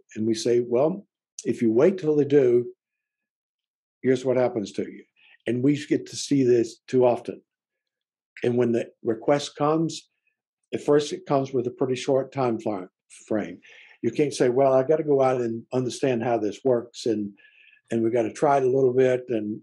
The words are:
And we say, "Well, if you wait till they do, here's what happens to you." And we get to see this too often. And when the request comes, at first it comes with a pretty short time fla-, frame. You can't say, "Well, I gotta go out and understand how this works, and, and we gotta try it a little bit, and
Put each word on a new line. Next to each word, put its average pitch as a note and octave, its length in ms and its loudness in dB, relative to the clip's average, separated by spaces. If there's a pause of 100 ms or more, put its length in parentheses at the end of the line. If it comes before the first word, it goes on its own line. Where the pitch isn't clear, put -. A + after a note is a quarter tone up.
(140)
And A2 120 -4
we A2+ 80 0
say, A#2+ 260 0
"Well, C3+ 460 -2 (380)
if - 180 -4
you A2 100 4
wait E3 260 4
till D3+ 180 -2
they C#3+ 80 4
do, B2+ 480 2 (1300)
here's C3 220 0
what B2+ 120 -2
happens A#2+ 360 -2
to G2+ 100 -6
you." F#2+ 220 -12 (420)
And B2 160 -2
we C#3+ 240 2
get C#3 200 -2
to - 100 -14
see C#3 280 0
this A#2+ 440 2
too B2+ 180 4
often. A2+ 360 -2 (1040)
And A#2+ 120 0
when B2 160 2
the A2+ 140 -2 (160)
request C#3+ 540 -2
comes, D#3 540 -2 (640)
at A#2 80 -8
first D3 300 2
it F3+ 140 -10
comes C3+ 260 0
with B2 140 -2
a B2 60 -4
pretty B2+ 240 -2
short C3+ 360 -2
time A#2+ 280 -2
fla-, F#2+ 280 -6 (380)
frame. F#2+ 320 -4 (440)
You A#2+ 80 -2
can't C#3+ 240 -2
say, C#3 140 2
"Well, C3+ 240 2
I C3 100 4
gotta D#3 220 0
go C#3 180 2
out B2+ 180 2
and A#2 320 -6
understand B2+ 500 -2
how A#2 160 0
this G#2 260 -4
works, A#2+ 420 -2
and, G#2+ 260 -2 (580)
and A#2 120 0
we A2+ 80 0
gotta A2 220 0
try C#3+ 260 2
it C3+ 60 0
a B2+ 60 2
little C3 240 2
bit, B2+ 340 2
and G#2+ 340 -4